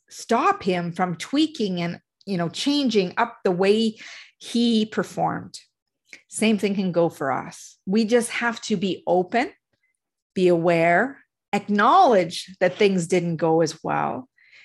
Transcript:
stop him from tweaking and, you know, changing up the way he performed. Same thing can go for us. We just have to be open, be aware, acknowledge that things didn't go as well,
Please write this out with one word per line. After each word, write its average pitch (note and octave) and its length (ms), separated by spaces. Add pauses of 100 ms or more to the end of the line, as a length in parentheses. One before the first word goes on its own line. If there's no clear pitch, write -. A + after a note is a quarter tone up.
stop E4+ 540
him F3 280
from F3+ 240
tweaking A#3 680
and, E3+ 180 (260)
you G3 120
know, E3+ 120
changing A3+ 680
up A#3 260
the G3 80
way G#3 440 (440)
he A#3 460
performed. F3 760 (680)
Same G#3+ 300
thing G3+ 180
can F#3+ 160
go E3+ 180
for C#3+ 220
us. - 540
We G#3+ 200
just A3+ 260
have A#3 300
to G#3+ 160
be F3+ 300
open, F#3 440 (840)
be F3+ 140
aware, E3+ 720 (340)
acknowledge G#3 1080
that F3+ 160
things F#3+ 320
didn't E3+ 300
go D#3+ 240
as D#3 220
well, D#3 440 (380)